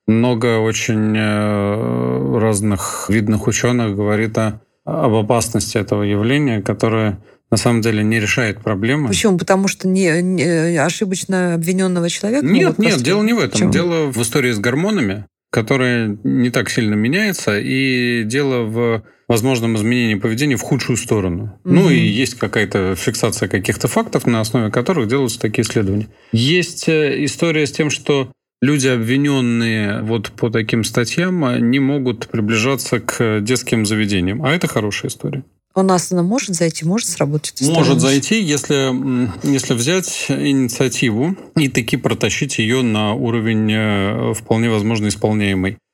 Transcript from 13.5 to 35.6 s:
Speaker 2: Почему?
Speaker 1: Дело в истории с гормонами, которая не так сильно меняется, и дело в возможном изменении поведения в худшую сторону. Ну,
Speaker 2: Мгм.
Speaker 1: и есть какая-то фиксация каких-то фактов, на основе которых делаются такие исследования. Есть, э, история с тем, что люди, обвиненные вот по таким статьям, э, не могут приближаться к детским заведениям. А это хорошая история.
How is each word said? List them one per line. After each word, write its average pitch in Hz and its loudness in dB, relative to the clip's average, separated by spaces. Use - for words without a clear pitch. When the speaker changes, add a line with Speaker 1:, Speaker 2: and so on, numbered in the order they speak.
Speaker 2:
Почему? 92 2
Speaker 1:
Дело 160 0
в 117 -2
истории 123 0
с 107 -2
гормонами, 120 0
которая 117 0
не 131 2
так 120 -2
сильно 107 0
меняется, 190 0
и 127 0
дело 127 0
в 113 -2
возможном 117 2
изменении 113 2
поведения 120 0
в 101 -4
худшую 131 -2
сторону. 101 -2
Ну, - 6
Speaker 2:
Мгм. 160 6
Speaker 1:
и - 6
есть 110 0
какая-то 95 -2
фиксация - -2
каких-то 107 -2
фактов, 226 -2
на 117 2
основе 110 0
которых 123 0
делаются 131 0
такие 113 0
исследования. 104 -2
Есть, 165 0
э, 151 2
история 156 0
с - -4
тем, 151 -2
что 139 -2
люди, 135 2
обвиненные 117 0
вот 110 -4
по - -2
таким 113 0
статьям, 170 -2
э, 123 0
не 120 2
могут 131 -2
приближаться 113 -2
к 110 -2
детским 113 0
заведениям. 104 0
А 135 0
это 170 0
хорошая - -4
история. 139 -8